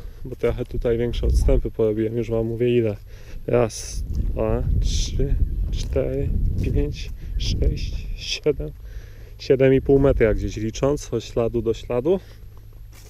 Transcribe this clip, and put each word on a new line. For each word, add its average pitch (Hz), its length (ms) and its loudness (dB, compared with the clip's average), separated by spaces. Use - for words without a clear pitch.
bo 123 120 -10
trochę 117 280 0
tutaj 117 340 0
większe 120 280 0
odstępy 120 440 4
porobiłem, 110 460 0
już 113 140 -2
wam 113 160 0
mówię 120 300 2
ile. 110 200 2
Raz, - 560 0
dwa, 113 600 0
trzy, - 540 2
cztery, 135 580 0
pięć, 143 480 0
sześć, - 680 0
siedem, 123 540 -4
siedem 135 360 4
i 135 60 4
pół 139 180 6
metra 123 360 4
gdzieś 101 220 -2
licząc, 123 580 -2
od 113 100 -2
śladu 117 380 -2
do 113 120 0
śladu. 135 460 0